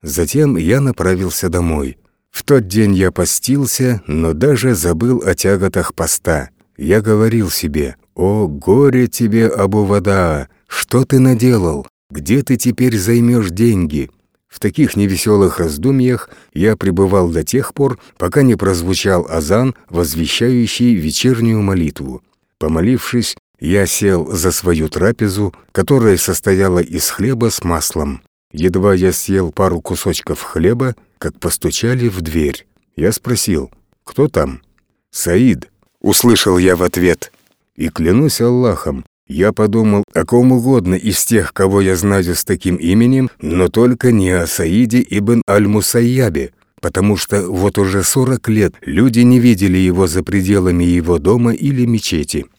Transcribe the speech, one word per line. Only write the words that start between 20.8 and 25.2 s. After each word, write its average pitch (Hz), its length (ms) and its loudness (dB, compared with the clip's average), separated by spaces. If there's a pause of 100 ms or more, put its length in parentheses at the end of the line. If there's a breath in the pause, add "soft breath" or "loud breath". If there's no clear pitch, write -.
вечернюю 110 680 0
молитву. 78 600 -4 (360)
Помолившись, 107 800 -2 (220)
я 92 280 0
сел 87 440 0
за 90 220 0
свою 80 360 -2
трапезу, 101 680 -2 (180 soft breath)